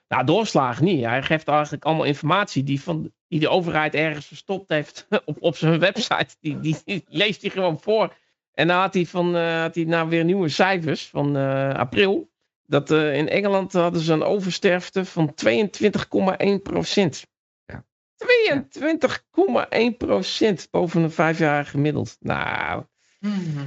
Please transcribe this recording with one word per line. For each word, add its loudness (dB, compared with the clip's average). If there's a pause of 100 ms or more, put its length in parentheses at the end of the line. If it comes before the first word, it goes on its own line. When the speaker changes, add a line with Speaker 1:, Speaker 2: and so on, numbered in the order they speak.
Speaker 1:
Nou, 0
doorslagen 2
niet. 2
Hij 0
geeft -2
eigenlijk 0
allemaal 0
informatie 0
die, -2
van, -8 (140)
die -2
de 2
overheid 0
ergens -2
verstopt -10
heeft -6
<laughs> -2
op, -8
op 0
zijn 2
website. -2
Die, -6
die, -2 (100)
die -6
leest -2
hij -6
gewoon -2
voor. 0 (380)
En 2
dan 4
had 0
hij 2
van, 0
eh, 0
had -4
hij 0
nou 0
weer 2
nieuwe 2
cijfers 0
van, 0
eh, 0
april. 0 (340)
Dat, 0
eh, 2
in 0
Engeland 0
hadden 2
ze 2
een 2
oversterfte 0
van -2
tweeëntwintig 0
komma 0
één 2
procent. -2 (380)
Speaker 2:
Ja. -16 (300)
Speaker 1:
Tweeëntwintig 0
komma 0
één 0
procent 0
boven 2
een 0
vijfjarig 0
gemiddeld. -2
Nou, -4 (360)
Speaker 3:
Mhm. -4